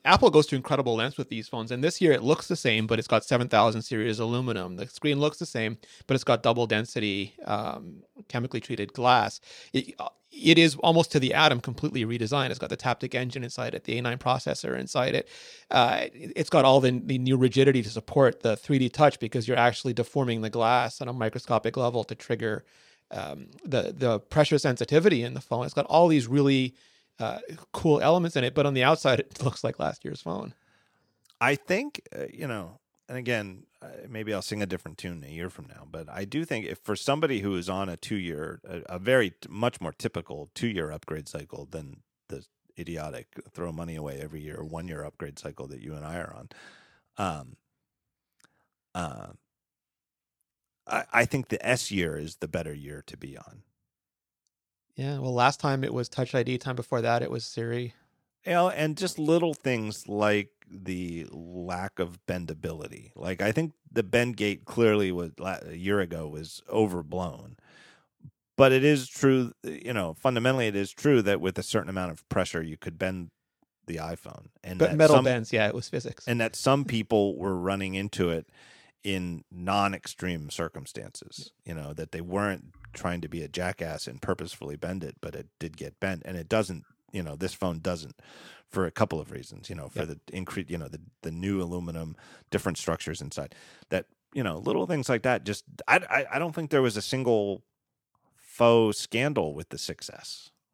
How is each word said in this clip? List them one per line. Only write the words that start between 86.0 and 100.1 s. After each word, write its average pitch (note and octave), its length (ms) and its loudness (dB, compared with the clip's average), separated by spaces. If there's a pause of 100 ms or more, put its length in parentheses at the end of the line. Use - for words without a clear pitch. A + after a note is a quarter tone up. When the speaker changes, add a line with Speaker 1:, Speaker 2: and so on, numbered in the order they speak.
Speaker 2:
And F#2 100 -10
it D#2+ 140 -10
doesn't, F#2 340 0 (300)
you F#2+ 100 -6
know, D2 140 -10
this F2+ 160 -4
phone E2+ 260 -4
doesn't D#2+ 400 -6 (480)
for F#2+ 180 -2
a E2 60 -4
couple F2 300 0
of D2 100 -14
reasons, - 380 -16
you F2+ 60 -12
know, D2 120 -12
for - 120 -8
Speaker 1:
Yeah. D#2+ 60 -4
Speaker 2:
the D#2 140 -10 (140)
incre-, F#2 360 -8
you E2+ 80 -6
know, D2 120 -10
the, D#2 100 -12 (220)
the E2 100 -8
new F#2+ 300 -2
aluminum, E2+ 560 -8 (320)
different - 280 -2
structures E2 440 -6
inside. C#2 340 -10 (340)
That, - 180 -2 (260)
you C3+ 100 -2
know, E2 140 -2
little F3+ 300 -2
things D3+ 200 -2
like A#2+ 160 0
that. B2 220 0
Just, G#2 180 -6 (240)
I, D#3 120 6 (100)
I, C3+ 240 0
I C3+ 60 -2
don't E3 140 -4
think D#3+ 160 -6
there C#3+ 120 4
was A2+ 160 2
a G#2 40 -2
single A2+ 640 0 (720)
faux A#2 640 4
scandal A2+ 560 -2
with D#2 160 -10
the - 80 -10
six - 320 -10
S, - 420 -18 (220)